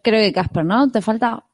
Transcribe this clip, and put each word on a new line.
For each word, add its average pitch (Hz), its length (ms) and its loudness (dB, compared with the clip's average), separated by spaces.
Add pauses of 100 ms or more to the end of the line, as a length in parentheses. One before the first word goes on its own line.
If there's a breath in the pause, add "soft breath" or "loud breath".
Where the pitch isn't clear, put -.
creo 220 180 2
que 196 140 2
Casper, 170 320 -2
¿no? 247 260 2
¿Te 208 100 -2
falta? 226 520 -2